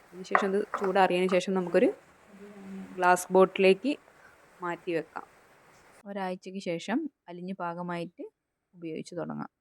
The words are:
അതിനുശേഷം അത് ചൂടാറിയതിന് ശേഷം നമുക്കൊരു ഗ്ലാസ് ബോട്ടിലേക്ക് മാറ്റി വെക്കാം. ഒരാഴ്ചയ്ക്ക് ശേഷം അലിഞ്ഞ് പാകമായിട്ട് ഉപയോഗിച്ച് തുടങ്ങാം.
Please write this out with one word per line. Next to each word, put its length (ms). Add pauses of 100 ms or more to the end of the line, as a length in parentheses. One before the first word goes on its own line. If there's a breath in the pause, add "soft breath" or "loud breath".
അതിനുശേഷം 480
അത് 120 (120)
ചൂടാറിയതിന് 580
ശേഷം 240
നമുക്കൊരു 340 (1040)
ഗ്ലാസ് 380
ബോട്ടിലേക്ക് 640 (680)
മാറ്റി 320
വെക്കാം. 320 (800)
ഒരാഴ്ചയ്ക്ക് 580
ശേഷം 360 (280)
അലിഞ്ഞ് 280
പാകമായിട്ട് 680 (520)
ഉപയോഗിച്ച് 400
തുടങ്ങാം. 360 (100)